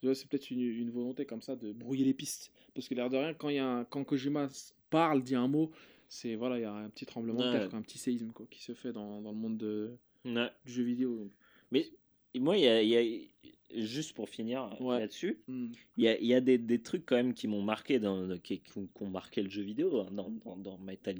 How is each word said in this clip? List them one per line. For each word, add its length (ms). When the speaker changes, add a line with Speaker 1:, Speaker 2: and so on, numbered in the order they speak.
Speaker 1:
Tu 60
vois, 80
c'est 140
peut-être 220
une, 120
une 280
volonté 360
comme 160
ça 120
de 180
brouiller 320
les 100
pistes. 380
Parce 140
que 60
l'air 160
de 60
rien, 180
quand 160
il 60
y 40
a 80
un, 160
quand 200
Kojima 420
s-, 280
parle, 320
dit 120
un 120
mot, 240
c'est, 280
voilà, 220
il 40
y 20
a 80
un 160
petit 180
tremblement 340
de 60
Speaker 2:
Ouais. 60
Speaker 1:
terre, 160
quoi, 100
un 40
petit 160
séisme, 340
quoi, 180
qui 120
se 100
fait 200
dans, 280
dans 120
le 60
monde 200
de, 380
Speaker 2:
Ouais. 240
Speaker 1:
du 80
jeu 120
vidéo, 340
donc. 140
Speaker 2:
Mais, 160
et 60
moi, 160
il 80
y 40
a, 140
il 60
y 80
a, 60
juste 400
pour 140
finir 520
Speaker 1:
Ouais. 200
Speaker 2:
là-dessus, 480
Speaker 1:
Hmm. 200
Speaker 2:
il 80
y 40
a, 100
il 80
y 80
a 60
des, 180
des 240
trucs 240
quand 100
même 180
qui 140
m'ont 140
marqué 360
dans, 400
qui, 220
qui 180
ont, 80
qui 160
ont 80
marqué 320
le 80
jeu 120
vidéo, 380
hein, 120
dans, 180
dans, 120
dans 220
Metal 420